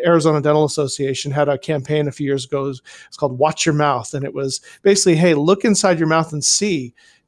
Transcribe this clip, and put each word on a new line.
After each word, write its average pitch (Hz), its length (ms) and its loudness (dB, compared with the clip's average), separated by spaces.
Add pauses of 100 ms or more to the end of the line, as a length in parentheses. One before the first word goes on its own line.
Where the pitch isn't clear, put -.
Arizona 156 360 4
Dental 151 220 2
Association 139 680 -4
had 147 180 0
a 139 80 0
campaign 147 500 -4
a 135 60 -6
few 147 120 -8
years 139 200 -4
ago. 139 220 -6
It's - 500 -14
called 127 200 -2
Watch 151 280 0
Your 156 100 2
Mouth. 143 380 0
And 139 100 -6
it 139 100 -8
was 139 280 -6 (220)
basically, 196 340 4
"Hey, 170 160 4
look 160 320 2
inside 190 340 2
your 160 80 0
mouth 160 240 0
and 151 120 -6
see. 156 500 -2 (340)